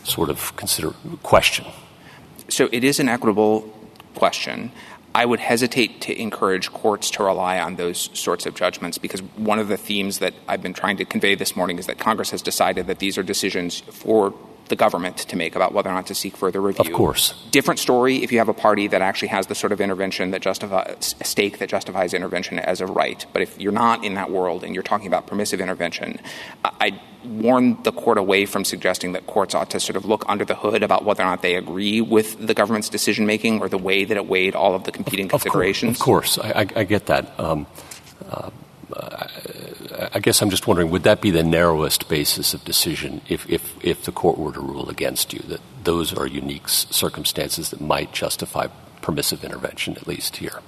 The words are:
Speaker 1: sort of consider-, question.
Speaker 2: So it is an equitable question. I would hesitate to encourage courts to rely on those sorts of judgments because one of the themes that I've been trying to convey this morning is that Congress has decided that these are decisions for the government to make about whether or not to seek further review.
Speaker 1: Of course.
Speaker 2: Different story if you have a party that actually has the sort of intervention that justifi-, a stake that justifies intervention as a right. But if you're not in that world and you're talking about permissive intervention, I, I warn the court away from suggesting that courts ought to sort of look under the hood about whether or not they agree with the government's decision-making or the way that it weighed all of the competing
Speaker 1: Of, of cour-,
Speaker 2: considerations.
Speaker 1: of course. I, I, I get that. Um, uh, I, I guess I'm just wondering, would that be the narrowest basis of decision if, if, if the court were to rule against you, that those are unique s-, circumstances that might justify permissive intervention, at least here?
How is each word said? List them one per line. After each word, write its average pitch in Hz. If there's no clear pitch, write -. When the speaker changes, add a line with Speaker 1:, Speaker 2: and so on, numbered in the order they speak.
Speaker 1:
sort -
of -
consider-, -
question. -
Speaker 2:
So -
it 117
is 139
an 143
equitable 107
question. -
I 120
would 120
hesitate 120
to -
encourage 98
courts -
to -
rely 92
on 87
those 87
sorts -
of -
judgments -
because 101
one 107
of 107
the 101
themes 98
that 92
I've 98
been 92
trying 98
to 92
convey 101
this 95
morning 90
is 92
that -
Congress 107
has 101
decided 92
that 92
these 98
are 101
decisions 92
for 104
the 117
government 92
to -
make 82
about 92
whether 95
or -
not 92
to 98
seek -
further 95
review. 98
Speaker 1:
Of 82
course. -
Speaker 2:
Different 143
story 127
if 110
you 117
have 110
a 104
party 104
that 98
actually 98
has 98
the -
sort 98
of 98
intervention 95
that 92
justifi-, 95
a -
stake -
that 98
justifies 92
intervention 90
as 90
a 92
right. 80
But 92
if -
you're 98
not 113
in 101
that 98
world 90
and 90
you're 92
talking 101
about 85
permissive 104
intervention, 85
I, -
I 101
warn 120
the 110
court 113
away 98
from 101
suggesting 92
that 90
courts 98
ought 85
to 101
sort 90
of 95
look 107
under 101
the 98
hood 107
about 95
whether 101
or 95
not 90
they 87
agree 92
with 110
the 113
government's 107
decision-making 107
or 95
the 98
way 95
that 101
it 95
weighed 92
all 92
of 92
the -
competing 95
Speaker 1:
Of, -
of 135
cour-, 95
Speaker 2:
considerations. 98
Speaker 1:
of -
course. -
I, 110
I, 107
I 110
get 98
that. 69
Um, 76
uh, -
I, -
I 107
guess 110
I'm 104
just 92
wondering, 87
would 87
that 107
be 107
the 82
narrowest 82
basis -
of 80
decision -
if, -
if, -
if 82
the -
court -
were 76
to -
rule 67
against -
you, -
that -
those 85
are 69
unique 69
s-, -
circumstances -
that -
might 76
justify -
permissive -
intervention, -
at -
least -
here? -